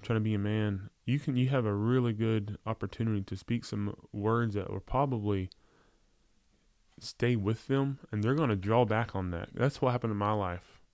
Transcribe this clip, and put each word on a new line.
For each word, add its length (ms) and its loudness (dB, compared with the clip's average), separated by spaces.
trying 160 0
to 60 2
be 100 2
a 60 2
man, 500 0
you 140 2
can, 160 -2
you 140 4
have 160 2
a 80 2
really 400 2
good 520 0
opportunity 560 -2
to 140 -8
speak 300 -4
some 300 -4
words 440 0
that 140 -4
will 100 -6
probably 680 0
stay 360 0
with 320 -2
them, 320 0
and 120 0
they're 120 2
gonna 200 2
draw 300 4
back 300 0
on 160 -2
that. 220 -6
That's 280 -2
what 100 4
happened 200 -2
in 60 -2
my 160 0
life. 480 -4